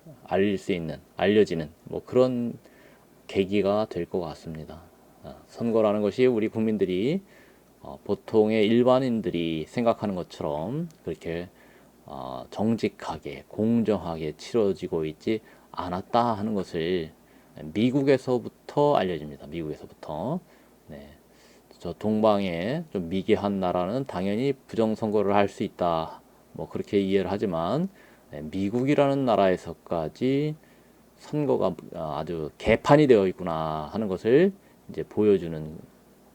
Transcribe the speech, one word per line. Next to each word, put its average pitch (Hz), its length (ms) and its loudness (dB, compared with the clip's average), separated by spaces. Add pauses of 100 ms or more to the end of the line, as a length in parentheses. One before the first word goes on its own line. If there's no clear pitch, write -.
(260)
알릴 95 320 2
수 - 140 -4
있는, 80 280 -4 (180)
알려지는 90 520 4 (160)
뭐 - 200 -8
그런 123 520 0 (720)
계기가 101 640 0
될 87 160 -6
것 95 140 -4
같습니다. 80 640 -12 (420)
어, - 120 -16 (120)
선거라는 107 540 2
것이 104 240 2
우리 110 220 2
국민들이, 110 760 0 (600)
어, 69 220 -16
보통의 107 640 2
일반인들이 110 1000 2
생각하는 110 480 -2
것처럼 90 760 -6 (140)
그렇게, 85 440 -8 (580)
어, 64 440 -12
정직하게, 101 960 -4
공정하게 98 920 0
치러지고 90 680 -2
있지 110 360 -4 (300)
않았다 101 640 -2
하는 107 200 -4
것을 85 580 -2 (600)
미국에서부터 131 1200 0
알려집니다. 76 520 -4
미국에서부터. 80 920 -8 (480)
네. 73 220 -18 (720)
저 87 140 -8
동방의 107 1000 0
좀 87 180 -4
미개한 98 500 0
나라는 92 460 -2
당연히 104 480 -2 (140)
부정선거를 107 680 0
할 101 140 6
수 - 160 -6
있다, 85 580 -2 (300)
뭐 - 180 -12
그렇게 101 300 -2
이해를 95 320 2
하지만, 104 580 0 (400)
네, 73 140 -12
미국이라는 131 840 0
나라에서까지 101 1300 0 (600)
선거가, 120 600 -2 (200)
아, 78 240 -6
아주 80 400 -6
개판이 143 480 6
되어 104 200 8
있구나 80 640 -4
하는 107 160 -4
것을 127 440 4 (380)
이제 - 120 -10
보여주는 82 760 0 (600)